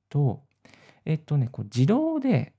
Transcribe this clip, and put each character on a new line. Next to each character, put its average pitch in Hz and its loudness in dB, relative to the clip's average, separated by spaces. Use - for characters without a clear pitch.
と、 143 0
え 160 -2
っ 156 -6
と - -2
ね、 123 0
こ - -10
う - -6
自 120 2
動 311 0
で、 247 0